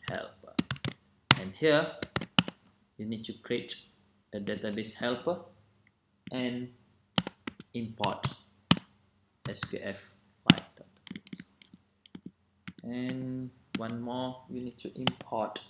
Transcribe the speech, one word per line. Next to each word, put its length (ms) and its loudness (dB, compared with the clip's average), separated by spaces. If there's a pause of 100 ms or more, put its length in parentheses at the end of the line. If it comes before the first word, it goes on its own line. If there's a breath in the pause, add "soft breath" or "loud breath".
helper, 440 -8 (840)
and 140 -6
here 380 8 (1040)
you 80 -4
need 200 -4
to 80 -6
create 420 -4 (580)
a 60 -4
database 540 -4
helper 460 0 (920)
and 380 -2 (1040)
import 520 -2 (1200)
S 120 -4
Q 240 -4
L 100 -2 (560)
Lite 140 10 (120)
database. 720 -12 (1400)
And 680 -2 (260)
one 240 -2
more, 480 -2
you 120 -4
need 180 -8
to 200 -8
import 720 0